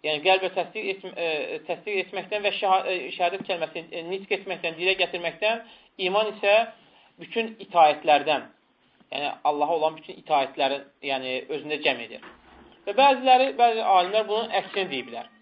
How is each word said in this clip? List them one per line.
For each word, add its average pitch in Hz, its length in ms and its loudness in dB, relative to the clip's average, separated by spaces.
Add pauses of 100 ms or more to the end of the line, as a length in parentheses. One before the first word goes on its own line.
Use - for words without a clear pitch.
yəni 151 180 -4
qəlbə 185 300 2
təsdiq 185 380 -6
etm-, 190 240 -10
e, 156 460 -4
təsdiq 185 420 -6
etməkdən 196 420 -6
və 196 100 0
şəha-, 190 300 2
e, 180 140 -2 (120)
şəhadət 185 360 -2
kəlməsini, 165 420 -6
e, 165 160 -10
nitq 196 320 -4
etməkdən, 180 400 -8
dilə 185 200 0
gətirməkdən, 180 680 -2 (340)
iman 202 340 0
isə 208 220 2 (640)
bütün 226 360 -6
itaətlərdən, 151 920 4 (600)
yəni 139 340 -6
Allaha 151 400 2
olan 156 180 0
bütün - 220 -18
itaətlərin, 139 680 0 (140)
yəni 131 340 -4 (100)
özündə 151 380 -6
cəm 127 220 0
edir. - 200 -16 (640)
Və 202 100 -4
bəziləri, 262 560 6
bəzi 233 320 2
alimlər 196 400 4
bunun 214 300 -2
əksini 190 340 -2
deyiblər. 120 400 -8 (140)